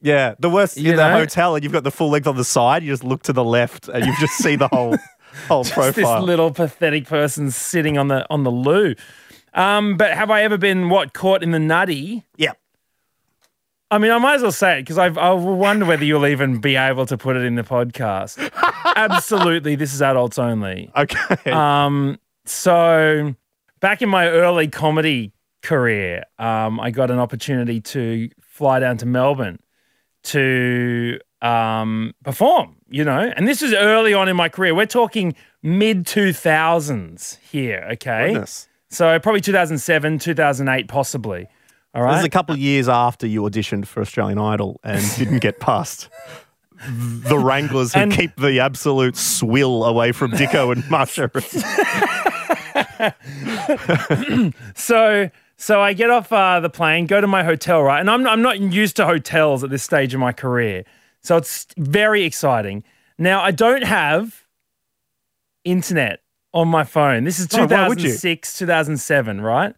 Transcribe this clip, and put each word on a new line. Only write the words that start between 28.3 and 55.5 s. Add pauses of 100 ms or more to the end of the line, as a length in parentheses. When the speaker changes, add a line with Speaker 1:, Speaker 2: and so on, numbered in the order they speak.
Speaker 2:
fly
down
to
Melbourne (680)
to, (240)
um, (120)
perform, (120)
you
know,
and
this
is
early
on
in
my
career.
We're
talking (280)
mid
two
thousands (120)
here,
okay?
Speaker 1:
Goodness. (220)
Speaker 2:
So
probably
two
thousand
seven,
two
thousand
eight,
possibly. (460)
All
right?
Speaker 1:
This
is
a
couple
of
years
after
you
auditioned
for
Australian
Idol
and
Speaker 2:
<laughs>
Speaker 1:
didn't
get
past (800)
the
wranglers
who
Speaker 2:
And
Speaker 1:
keep
the
absolute
swill
away
from
Dicko
and
Masha.
Speaker 2:
<laughs> (1700)
So, (260)